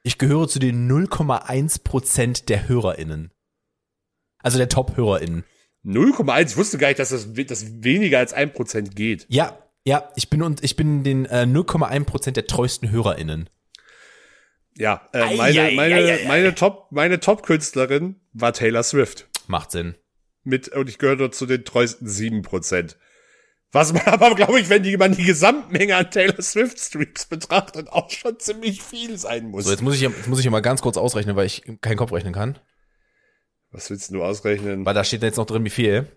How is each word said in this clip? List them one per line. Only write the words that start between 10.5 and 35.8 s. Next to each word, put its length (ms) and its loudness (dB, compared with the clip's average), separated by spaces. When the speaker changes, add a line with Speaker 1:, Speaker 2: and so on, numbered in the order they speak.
Speaker 1:
ich 120 -2
bin 280 0
den, 220 0
äh, 200 0
null 200 2
Komma 220 0
ein 180 -2
Prozent 320 -4
der 100 -4
treuesten 440 -2
HörerInnen. 580 -2
Speaker 2:
Ja, 360 -2
äh, 80 0
Speaker 1:
Ei, 140 0
Speaker 2:
meine, 260 4
Speaker 1:
ei, 140 4
Speaker 2:
meine, 200 4
Speaker 1:
ei, 100 6
ei, 180 2
ei. 40 -4
Speaker 2:
meine 280 4
Top, 360 0
meine 280 2
Top-Künstlerin 1000 0
war 220 0
Taylor 300 2
Swift. 440 0
Speaker 1:
Macht 240 -4
Sinn. 240 -6
Speaker 2:
Mit, 260 -2
und 200 -4
ich 80 -16
gehöre 200 2
dort 180 -2
zu 100 -6
den 200 -2
treuesten 420 0
sieben 360 -4
Prozent. 540 -4
Was 220 2
man 80 2
<laughs> 40 -4
aber, 300 6
glaub 220 4
ich, 120 2
wenn 140 4
die, 140 0
man 180 6
die 100 -4
Gesamtmenge 680 2
an 160 2
Taylor 300 2
Swift-Streams 840 -4
betrachtet, 640 -4
auch 200 -4
schon 300 -8
ziemlich 420 -6
viel 360 -12
sein 300 -8
muss. 180 -6
Speaker 1:
So, 60 2
jetzt 100 0
muss 140 0
ich, 60 -2
jetzt 260 -4
muss 120 0
ich 100 2
mal 120 2
ganz 200 0
kurz 160 -2
ausrechnen, 380 -2
weil 100 2
ich 180 -8
keinen 160 -2
Kopf 140 -2
rechnen 220 -4
kann. 240 -6
Speaker 2:
Was 180 -16
willst 220 -12
du 120 -4
ausrechnen? 600 -2
Speaker 1:
Weil 100 0
da 80 2
steht 200 -2
jetzt 140 0
noch 80 -2
drin, 200 -2
wie 40 -4
viel. 480 2